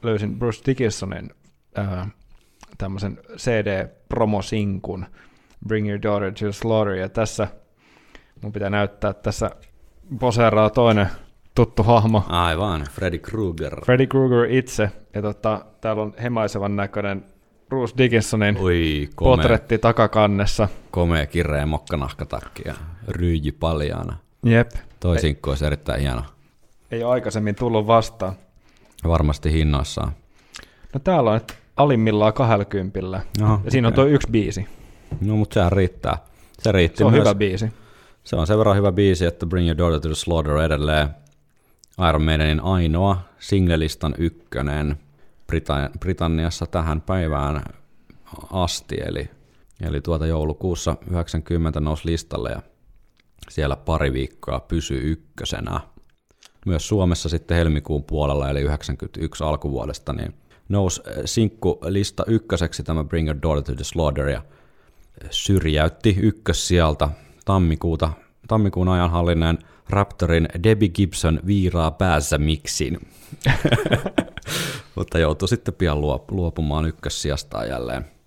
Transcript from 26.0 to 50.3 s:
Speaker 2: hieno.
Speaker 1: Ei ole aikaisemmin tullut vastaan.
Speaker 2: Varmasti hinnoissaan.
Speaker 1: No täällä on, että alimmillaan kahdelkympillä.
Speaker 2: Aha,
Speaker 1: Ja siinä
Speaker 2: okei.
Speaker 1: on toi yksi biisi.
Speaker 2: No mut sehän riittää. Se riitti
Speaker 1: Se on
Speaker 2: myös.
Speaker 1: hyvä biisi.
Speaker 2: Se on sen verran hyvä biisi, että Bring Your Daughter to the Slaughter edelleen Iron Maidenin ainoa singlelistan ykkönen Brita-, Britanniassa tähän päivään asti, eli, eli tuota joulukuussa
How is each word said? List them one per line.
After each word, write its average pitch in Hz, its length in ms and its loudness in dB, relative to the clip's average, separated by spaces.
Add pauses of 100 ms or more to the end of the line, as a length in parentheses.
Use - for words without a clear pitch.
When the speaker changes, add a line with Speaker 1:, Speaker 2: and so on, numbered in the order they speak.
Speaker 2:
hieno. 69 240 -2 (680)
Speaker 1:
Ei 117 140 -4
ole 123 80 2
aikaisemmin 107 420 0
tullut 113 320 0
vastaan. 110 460 2 (760)
Speaker 2:
Varmasti 78 440 2
hinnoissaan. 76 600 0 (840)
Speaker 1:
No 139 100 -4
täällä 151 260 4
on, 107 60 4
että - 180 -4 (220)
alimmillaan 110 560 4
kahdelkympillä. 98 880 0 (220)
Speaker 2:
Aha, 107 220 4
Speaker 1:
Ja 110 60 -2
siinä 123 180 4
Speaker 2:
okei. 117 140 4
Speaker 1:
on 135 40 6
toi 147 80 4
yksi - 160 2
biisi. 104 360 0 (540)
Speaker 2:
No 104 160 0
mut 107 160 0
sehän 90 200 4
riittää. - 460 0 (400)
Se 107 140 0
riitti 87 260 4
Speaker 1:
Se 107 60 4
on 110 80 6
Speaker 2:
myös. 139 80 8
Speaker 1:
hyvä 104 140 6
biisi. 98 380 -2 (520)
Speaker 2:
Se - 120 -4
on 80 100 2
sen 107 120 4
verran 107 180 6
hyvä 101 160 4
biisi, 92 320 4
että 87 220 -2
Bring 87 200 2
Your 80 120 0
Daughter 85 220 2
to 80 80 -4
the 78 60 -2
Slaughter 78 420 0
edelleen 76 520 2 (1000)
Iron 78 140 2
Maidenin 78 380 2
ainoa 92 600 2 (180)
singlelistan 82 800 0
ykkönen 73 800 -4 (500)
Brita-, 71 540 -4
Britanniassa 82 680 -2
tähän 80 340 -2
päivään 78 640 -2 (880)
asti, - 440 -4 (100)
eli, - 240 -8 (500)
eli 78 200 -4
tuota 78 260 -2
joulukuussa 80 680 -2 (140)